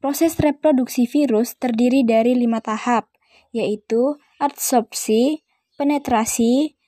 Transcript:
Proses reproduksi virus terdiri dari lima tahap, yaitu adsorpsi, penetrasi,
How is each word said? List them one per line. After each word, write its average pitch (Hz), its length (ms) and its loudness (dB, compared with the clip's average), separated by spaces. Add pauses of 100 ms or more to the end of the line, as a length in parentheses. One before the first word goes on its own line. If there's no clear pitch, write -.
Proses 311 320 -2
reproduksi 277 720 0
virus 254 480 0
terdiri 247 480 0
dari 226 320 2
lima 233 240 0
tahap, 220 480 -4 (480)
yaitu 233 640 -2 (160)
adsorpsi, 254 1080 -2 (340)
penetrasi, 269 960 0 (120)